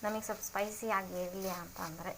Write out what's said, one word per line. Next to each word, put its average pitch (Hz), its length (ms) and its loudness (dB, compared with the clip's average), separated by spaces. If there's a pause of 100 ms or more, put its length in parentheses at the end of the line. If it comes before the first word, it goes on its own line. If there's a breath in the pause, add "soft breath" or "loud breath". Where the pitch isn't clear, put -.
ನಮಗೆ 220 240 2
ಸ್ವಲ್ಪ 208 220 0
ಸ್ಪೈಸಿ 214 400 0 (100)
ಆಗಿ 185 160 -2 (100)
ಇರಲಿ 190 260 0 (100)
ಅಂತ 170 180 -8 (100)
ಅಂದರೆ 180 280 -4